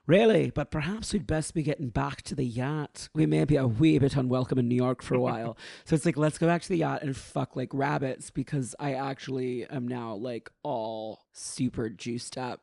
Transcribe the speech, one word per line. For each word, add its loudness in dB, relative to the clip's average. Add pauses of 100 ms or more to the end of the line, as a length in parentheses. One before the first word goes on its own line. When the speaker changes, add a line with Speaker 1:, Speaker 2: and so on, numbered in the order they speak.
Speaker 1:
"Really, 6
but -6
perhaps -4
we'd -2
best -2
be -2
getting -2
back -4
to -10
the 0
yacht. -4
We 4
may 4
be 6
a 4
wee 6
bit 4
unwelcome 2
in 2
New 2
York 2
for 0
a 4
while." -2 (140)
Speaker 2:
<laughs> -20
Speaker 1:
So 4
it's 0
like, 2
"Let's 2
go 2
back 4
to -10
the 2
yacht 0
and -4
fuck -6
like -4
rabbits, -2
because -4
I -2
actually -4
am -6
now, -4
like, -8 (140)
all -6
super -4
juiced -8
up -8